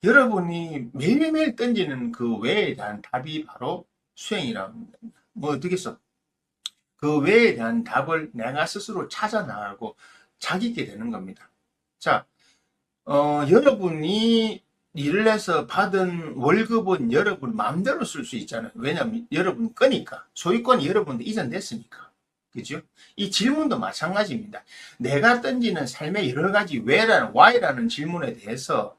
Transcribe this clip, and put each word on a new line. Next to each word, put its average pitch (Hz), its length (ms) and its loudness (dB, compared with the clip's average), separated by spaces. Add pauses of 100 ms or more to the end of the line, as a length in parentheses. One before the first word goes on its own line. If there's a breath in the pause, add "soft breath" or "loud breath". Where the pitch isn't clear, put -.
여러분이 170 880 2
매일매일 294 600 2
던지는 147 580 -2
그 117 240 -2
왜에 147 380 0
대한 104 260 -10
답이 151 440 -8
바로 175 400 -8 (300)
수행이라고 113 560 -6
합니다. - 260 -20 (360)
뭐 147 180 -4
어떻겠어? 170 480 -4 (960)
그 151 240 0
왜에 208 360 4
대한 117 280 -2
답을 156 500 -2
내가 131 320 -4
스스로 196 440 -8
찾아 214 340 -4
나가고 104 520 -10 (420 soft breath)
자기 190 300 -4
있게 233 180 -6
되는 113 260 -8
겁니다. 95 380 -12 (480)
자, 135 280 0 (800)
어, 147 440 2
여러분이 214 1120 4 (300)
일을 175 380 2
해서 185 360 0
받은 180 680 0
월급은 180 760 2
여러분 165 440 0
마음대로 170 500 -2
쓸 131 200 -10
수 123 120 -12
있잖아요. 113 380 -8
왜냐면 117 560 -4
여러분 190 420 -2
거니까. - 600 0
소유권이 233 540 2
여러분한테 143 380 -2
이전됐으니까. 165 840 -8 (420)
그죠? 139 300 -10 (340 soft breath)
이 202 140 -4
질문도 262 500 0
마찬가지입니다. 135 840 -4 (340 loud breath)
내가 147 440 4
던지는 233 440 0
삶의 170 460 -4
여러 160 200 0
가지 190 280 0
왜라는, 151 560 4
why라는 139 540 6
질문에 151 440 -4
대해서 117 640 -4